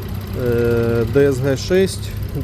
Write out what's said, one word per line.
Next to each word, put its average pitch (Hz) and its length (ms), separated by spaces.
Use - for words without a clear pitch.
е, 117 680
Д 143 160
С 131 100
Г 135 180
шесть, 185 520